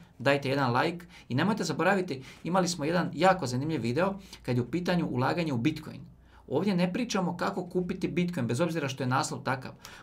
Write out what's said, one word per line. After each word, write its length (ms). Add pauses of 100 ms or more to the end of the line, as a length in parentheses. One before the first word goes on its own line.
(180)
dajte 300
jedan 280
like 300 (220)
i 60
nemojte 300
zaboraviti, 580 (220)
imali 240
smo 160
jedan 280
jako 340
zanimljiv 360
video 320 (280)
kad 140
je 60
u 80
pitanju 360
ulaganje 460
u 60
Bitcoin. 420 (480)
Ovdje 260
ne 180
pričamo 440
kako 320
kupiti 400
Bitcoin, 380
bez 140
obzira 280
što 140
je 40
naslov 360
takav. 300 (300)